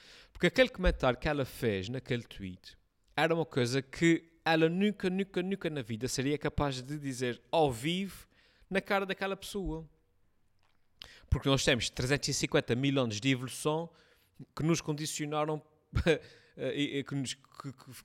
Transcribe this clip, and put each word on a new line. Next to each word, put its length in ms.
Porque 160
aquele 220
comentário 480
que 120
ela 160
fez 440
naquele 340
tweet 540
era 180
uma 120
coisa 360
que 480
ela 240
nunca, 420
nunca, 320
nunca 280
na 120
vida 260
seria 300
capaz 440
de 180
dizer 420
ao 200
vivo 560
na 120
cara 240
daquela 320
pessoa. 500
Porque 180
nós 160
temos 260
trezentos 380
e 60
cinquenta 420
mil 240
anos 220
de 80
evolução 600
que 80
nos 180
condicionaram 800
<laughs> 640
e, 420
e 40
que 120
nos, 200
que, 360
que, 340